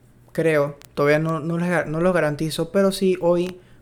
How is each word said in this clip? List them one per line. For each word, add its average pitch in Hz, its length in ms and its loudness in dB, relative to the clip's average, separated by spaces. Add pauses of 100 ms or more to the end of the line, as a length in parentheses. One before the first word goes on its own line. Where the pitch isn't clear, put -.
(340)
creo, 156 420 2 (200)
todavía 147 240 2
no, 160 200 -2
no 165 180 -6
les 175 120 -2
ga-, 160 160 0
no 156 160 -4
los 180 120 2
garantizo, 156 580 -2
pero 196 200 2
sí 190 300 0
hoy 175 380 0 (220)